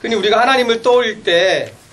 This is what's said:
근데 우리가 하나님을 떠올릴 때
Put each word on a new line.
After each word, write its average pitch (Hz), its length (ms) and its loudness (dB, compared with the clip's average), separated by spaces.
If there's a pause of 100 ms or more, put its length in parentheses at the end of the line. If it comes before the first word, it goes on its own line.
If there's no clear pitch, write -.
근데 226 160 -4
우리가 208 240 0
하나님을 247 400 0
떠올릴 247 420 0
때 170 500 0 (200)